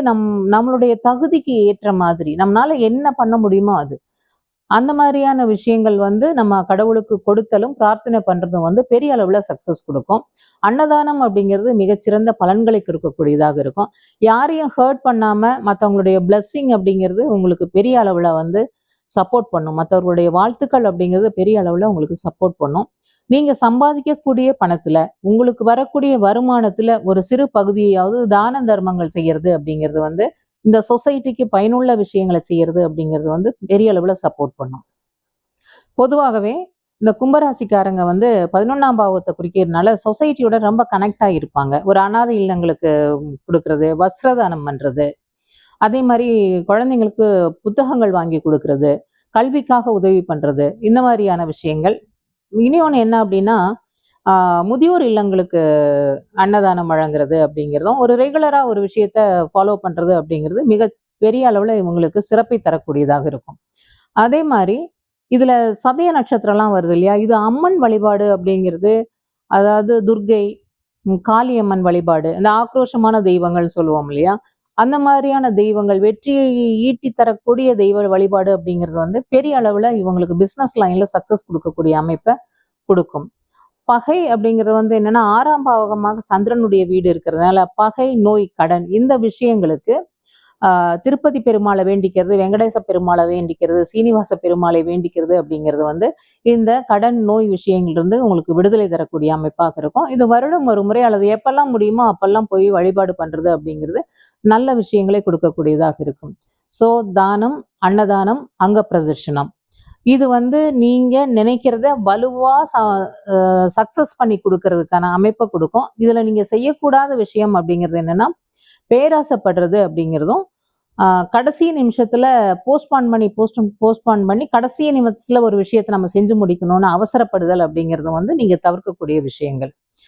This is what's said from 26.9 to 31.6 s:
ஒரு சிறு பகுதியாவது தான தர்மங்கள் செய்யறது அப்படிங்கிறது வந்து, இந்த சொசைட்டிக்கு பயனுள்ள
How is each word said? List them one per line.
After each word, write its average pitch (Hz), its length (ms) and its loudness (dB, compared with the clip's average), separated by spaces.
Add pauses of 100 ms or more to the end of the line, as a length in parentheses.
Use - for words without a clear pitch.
ஒரு 190 200 0
சிறு 254 280 0
பகுதியாவது 202 760 0
தான 214 380 0
தர்மங்கள் 185 520 -2
செய்யறது 160 360 0
அப்படிங்கிறது 156 480 -4
வந்து, 160 240 -2 (400)
இந்த 214 160 4
சொசைட்டிக்கு 247 720 -2
பயனுள்ள 233 440 0